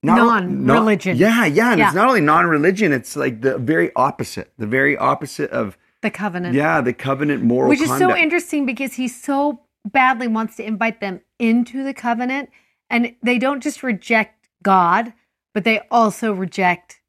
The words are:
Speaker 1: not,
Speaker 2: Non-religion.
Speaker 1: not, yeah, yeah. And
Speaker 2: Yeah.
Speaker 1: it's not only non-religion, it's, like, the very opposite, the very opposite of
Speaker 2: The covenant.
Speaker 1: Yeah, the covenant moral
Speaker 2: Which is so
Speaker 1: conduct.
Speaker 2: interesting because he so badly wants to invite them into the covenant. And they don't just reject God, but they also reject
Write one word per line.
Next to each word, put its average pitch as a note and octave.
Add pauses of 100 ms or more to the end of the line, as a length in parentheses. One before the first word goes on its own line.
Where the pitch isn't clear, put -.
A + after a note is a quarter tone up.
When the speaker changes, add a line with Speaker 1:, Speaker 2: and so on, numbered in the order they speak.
Speaker 1:
not, F#3+
Speaker 2:
Non-religion. G3
Speaker 1:
not, A#2+
yeah, A3+
yeah. G3
And G#3
Speaker 2:
Yeah. G#3+
Speaker 1:
it's C#3+
not G#3
only B3
non-religion, E3
it's, B2+
like, C3
the C3
very D#3+
opposite, -
the A2+
very C3+
opposite C#3
of A2 (240)
Speaker 2:
The G#3+
covenant. F3+
Speaker 1:
Yeah, D3+
the A#2+
covenant C#3
moral B2
Speaker 2:
Which B3+
is D#4
so C4+
Speaker 1:
conduct. F4+
Speaker 2:
interesting D#4+
because C4
he B3+
so C#4 (240)
badly B3+
wants A3
to A3
invite A3+
them F#3+ (180)
into A#3+
the C4+
covenant. B3 (400)
And A#3
they B3
don't C4
just -
reject A3 (140)
God, F#3+ (420)
but G3+
they A3 (100)
also A3+
reject F#3